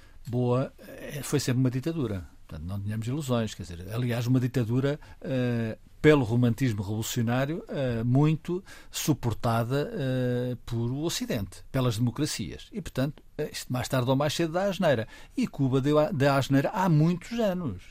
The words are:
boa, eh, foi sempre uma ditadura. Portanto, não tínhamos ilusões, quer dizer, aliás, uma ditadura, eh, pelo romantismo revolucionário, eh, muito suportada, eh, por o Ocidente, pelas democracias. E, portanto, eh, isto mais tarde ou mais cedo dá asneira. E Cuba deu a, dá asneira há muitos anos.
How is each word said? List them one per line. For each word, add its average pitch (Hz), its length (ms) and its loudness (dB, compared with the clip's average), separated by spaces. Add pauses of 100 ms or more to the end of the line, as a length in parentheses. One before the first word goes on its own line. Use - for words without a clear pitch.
(260)
boa, 123 460 0 (140)
eh, - 360 -12
foi 143 180 0
sempre 131 200 2
uma 131 100 4
ditadura. 127 540 -4 (220)
Portanto, 80 200 -10
não 101 140 -6
tínhamos 107 260 -6
ilusões, 123 480 -2
quer 101 100 -12
dizer, 90 280 -12
aliás, 120 340 0
uma 127 140 6
ditadura, 131 580 0 (220)
eh, 120 560 -2 (240)
pelo 151 220 8
romantismo 117 580 2
revolucionário, 120 880 -2
eh, 123 360 -2
muito 156 600 2 (260)
suportada, 120 1040 0
eh, 123 720 -2
por 117 280 -2
o 143 100 -4
Ocidente, 165 720 -4
pelas 123 260 0
democracias. 117 760 -2
E, 214 80 -8
portanto, - 420 -4 (140)
eh, 151 160 -4
isto - 200 -10
mais 127 160 -4
tarde 127 200 0
ou 135 60 4
mais 147 180 0
cedo 170 200 -2
dá 185 120 0
asneira. 160 440 2 (280)
E 247 100 0
Cuba 131 340 0
deu 147 180 4
a, 151 140 4
dá 139 240 4
asneira 139 340 4
há 190 180 0
muitos 165 440 2
anos. 180 580 -2